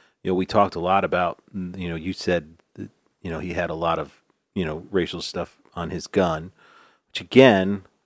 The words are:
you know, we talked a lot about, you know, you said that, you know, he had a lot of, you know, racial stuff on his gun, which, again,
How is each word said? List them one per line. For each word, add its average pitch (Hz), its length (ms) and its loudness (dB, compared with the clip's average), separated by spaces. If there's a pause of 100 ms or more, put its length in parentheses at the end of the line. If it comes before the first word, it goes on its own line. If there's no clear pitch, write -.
(220)
you 95 100 -2
know, 90 40 2
we 92 100 0
talked 101 300 2
a 85 60 -6
lot 95 240 2
about, 87 360 -2 (120)
you 92 340 -8
know, 82 80 -6
you 82 160 -8
said 82 460 -4 (160)
that, 104 160 -14 (320)
you 90 100 -10
know, 78 80 -8
he 90 140 -8
had 85 160 -4
a 80 40 -8
lot 82 260 -2
of, - 220 -12 (320)
you 92 120 -2
know, 78 260 -8
racial 87 300 -2
stuff - 380 -10 (160)
on 85 160 -8
his 85 160 -8
gun, 87 440 0 (560)
which, - 140 -10
again, 101 640 6 (200)